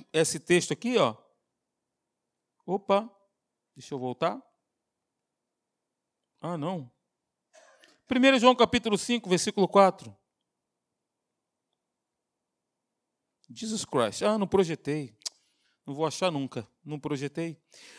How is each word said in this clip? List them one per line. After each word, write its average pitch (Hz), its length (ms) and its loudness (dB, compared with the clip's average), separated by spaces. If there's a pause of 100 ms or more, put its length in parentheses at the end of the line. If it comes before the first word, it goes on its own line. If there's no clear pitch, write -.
(140)
esse 156 260 0
texto 175 320 2
aqui, 233 260 -2
ó. 123 240 2 (1400)
Opa, 196 440 0 (680)
deixa - 180 -16
eu 135 60 -6
voltar. 160 420 -4 (2000)
Ah, 170 180 -8
não. 151 320 -8 (1160)
Primeira 262 320 4
João 247 160 6
capítulo 226 420 2
cinco, 240 320 -4
versículo 185 380 0
quatro. 185 480 2 (3250)
Jesus 214 340 -8
Christ. 117 400 -2
Ah, 214 140 2
não 196 100 -2
projetei. 156 640 -2 (720)
Não 139 80 -10
vou 151 120 -4
achar 175 260 -2
nunca. 131 340 -6 (200)
Não 147 120 -10
projetei. 147 640 -8 (380)